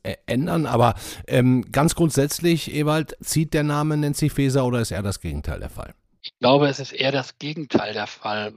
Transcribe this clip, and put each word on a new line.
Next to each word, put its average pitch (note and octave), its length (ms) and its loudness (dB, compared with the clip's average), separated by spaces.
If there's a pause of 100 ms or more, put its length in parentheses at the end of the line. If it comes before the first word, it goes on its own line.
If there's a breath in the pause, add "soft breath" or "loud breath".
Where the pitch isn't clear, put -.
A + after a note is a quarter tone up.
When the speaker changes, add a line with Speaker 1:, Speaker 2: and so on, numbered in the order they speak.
Speaker 1:
äh, - 100 -6 (120)
ändern. D3+ 400 0
Aber, A#2+ 280 4 (320 loud breath)
ähm, B2+ 460 4
ganz D3 240 2
grundsätzlich, E3 760 0
Ewald, D3+ 480 -2
zieht D#3 320 0
der D3 120 2
Name D3 320 0
Nancy D3 340 0
Faeser C3+ 340 2
oder B2 160 0
ist A2 120 -2
eher G2 100 -4
das G2 180 -4
Gegenteil D2+ 380 -6
der - 120 -10
Fall? - 240 -16 (280)
Speaker 2:
Ich - 160 -16
glaube, C#3+ 300 6
es C3+ 100 -4
ist C3+ 140 -10
eher C3 180 0
das C3+ 300 -4
Gegenteil C#3 520 -2
der G#2 140 -4
Fall, G#2+ 500 -8